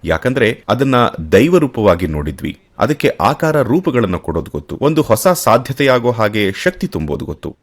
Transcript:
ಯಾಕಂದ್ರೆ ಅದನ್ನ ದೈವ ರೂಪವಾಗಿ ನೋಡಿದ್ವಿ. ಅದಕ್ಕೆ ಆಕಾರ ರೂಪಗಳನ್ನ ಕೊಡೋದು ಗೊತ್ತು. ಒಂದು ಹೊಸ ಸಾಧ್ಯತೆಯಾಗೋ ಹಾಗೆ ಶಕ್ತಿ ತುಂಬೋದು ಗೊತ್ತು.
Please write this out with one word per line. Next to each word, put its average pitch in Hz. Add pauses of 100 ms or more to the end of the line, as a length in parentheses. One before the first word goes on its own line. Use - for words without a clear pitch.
ಯಾಕಂದ್ರೆ 117
ಅದನ್ನ 127 (360)
ದೈವ 156
ರೂಪವಾಗಿ 101
ನೋಡಿದ್ವಿ. 76 (200)
ಅದಕ್ಕೆ 135
ಆಕಾರ 151
ರೂಪಗಳನ್ನ 117
ಕೊಡೋದು 78
ಗೊತ್ತು. 76
ಒಂದು 151
ಹೊಸ 117
ಸಾಧ್ಯತೆಯಾಗೋ 127
ಹಾಗೆ 107
ಶಕ್ತಿ -
ತುಂಬೋದು 78
ಗೊತ್ತು. -